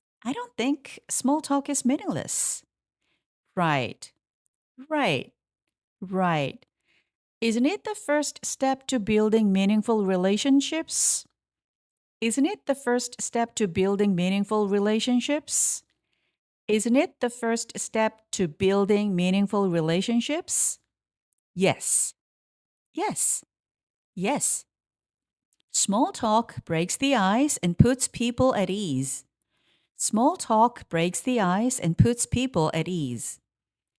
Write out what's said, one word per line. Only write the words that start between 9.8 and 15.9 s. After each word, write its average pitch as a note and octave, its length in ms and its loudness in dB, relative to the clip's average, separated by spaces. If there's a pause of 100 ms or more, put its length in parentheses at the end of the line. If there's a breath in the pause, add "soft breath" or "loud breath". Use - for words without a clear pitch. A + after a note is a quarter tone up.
relationships? G#3+ 1200 0 (920)
Isn't A#3 260 0
it G#4 180 -6
the C4+ 100 -2
first B3 460 -4
step A#3 360 -4
to G#3+ 120 0
building F#3+ 460 0
meaningful G3+ 540 0
relationships? A3 1120 0 (840)